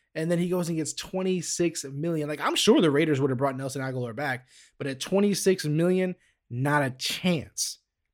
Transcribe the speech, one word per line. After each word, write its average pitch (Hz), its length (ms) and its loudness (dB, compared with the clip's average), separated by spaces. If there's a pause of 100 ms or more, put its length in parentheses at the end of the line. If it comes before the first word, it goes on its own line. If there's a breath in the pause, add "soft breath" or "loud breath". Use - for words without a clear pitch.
(160)
And 160 160 0
then 170 80 2
he 175 100 0
goes 175 200 0
and 165 100 -2
gets 151 140 -4
twenty-six 180 920 -2
million. 147 420 -4
Like, 147 140 -6
I'm 170 140 0
sure 233 260 6
the 160 80 6
Raiders 143 320 4
would 139 80 4
have 127 80 -2
brought 135 200 0
Nelson 135 260 -6
Agholor 127 320 -6
back, 127 320 -6 (320 soft breath)
but 139 80 -6
at 135 120 -8
twenty-six 190 680 2
million, 180 500 2 (340)
not 143 320 0
a 135 80 0
chance. - 880 -4 (360)